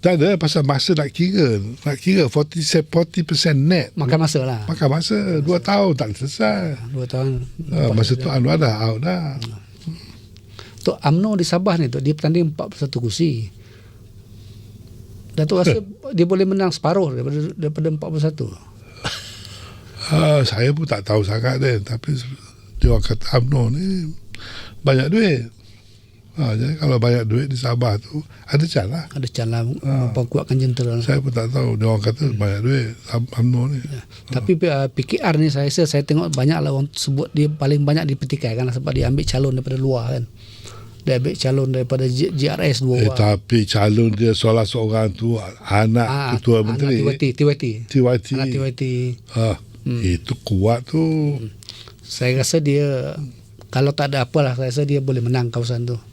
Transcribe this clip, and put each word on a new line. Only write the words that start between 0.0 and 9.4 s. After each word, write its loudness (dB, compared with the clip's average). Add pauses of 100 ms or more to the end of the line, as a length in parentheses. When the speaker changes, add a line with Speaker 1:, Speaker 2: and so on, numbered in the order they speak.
Speaker 1:
Tak 4
ada, 4
pasal 0
masa 0
nak -4
kira. 2
Nak -6
kira 4
forty, -2 (300)
forty 0
percent 2
net. 2
Speaker 2:
Makan 0
masa 2
lah. -4
Speaker 1:
Makan 0
masa. 0 (240)
Dua 0
tahun 2
tak -2
selesai. -2
Speaker 2:
Dua -6
tahun. -2 (260)
Speaker 1:
Ha, 2
Speaker 2:
Lepas 2
Speaker 1:
masa 4
Speaker 2:
tu -6
Speaker 1:
tu -2
Anwar 2
dah 2
out 0
dah. -4 (1500)